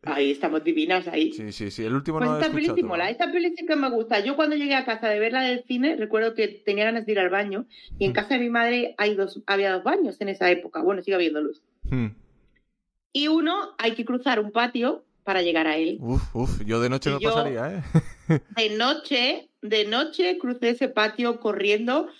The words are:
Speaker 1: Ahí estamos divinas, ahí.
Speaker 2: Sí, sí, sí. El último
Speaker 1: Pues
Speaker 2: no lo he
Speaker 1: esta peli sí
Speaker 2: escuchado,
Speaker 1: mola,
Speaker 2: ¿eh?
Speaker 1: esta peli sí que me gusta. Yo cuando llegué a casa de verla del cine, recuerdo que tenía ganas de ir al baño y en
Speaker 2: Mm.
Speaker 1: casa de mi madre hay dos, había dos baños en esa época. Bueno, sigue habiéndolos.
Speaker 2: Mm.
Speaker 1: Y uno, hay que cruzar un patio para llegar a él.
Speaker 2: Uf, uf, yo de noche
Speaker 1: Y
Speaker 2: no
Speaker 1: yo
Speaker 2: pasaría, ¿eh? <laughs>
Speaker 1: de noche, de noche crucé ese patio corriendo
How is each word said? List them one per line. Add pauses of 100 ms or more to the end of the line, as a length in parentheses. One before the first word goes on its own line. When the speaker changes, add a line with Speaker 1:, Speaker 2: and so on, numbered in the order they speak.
Speaker 1:
Ahí
estamos
divinas,
ahí.
Speaker 2:
Sí,
sí,
sí.
El
último
Speaker 1:
Pues
Speaker 2:
no
lo
he
Speaker 1:
esta
peli
sí
Speaker 2:
escuchado,
Speaker 1:
mola,
Speaker 2:
¿eh?
Speaker 1:
esta
peli
sí
que
me
gusta.
Yo
cuando
llegué
a
casa
de
verla
del
cine,
recuerdo
que
tenía
ganas
de
ir
al
baño (300)
y
en
Speaker 2:
Mm.
Speaker 1:
casa
de
mi
madre
hay
dos,
había
dos
baños
en
esa
época.
Bueno,
sigue
habiéndolos. (220)
Speaker 2:
Mm. (1040)
Speaker 1:
Y
uno,
hay
que
cruzar
un
patio (180)
para
llegar
a
él.
Speaker 2:
Uf,
uf,
yo
de
noche
Speaker 1:
Y
Speaker 2:
no
Speaker 1:
yo
Speaker 2:
pasaría, (500)
¿eh? (100)
<laughs>
Speaker 1:
de
noche, (140)
de
noche
crucé
ese
patio
corriendo (120)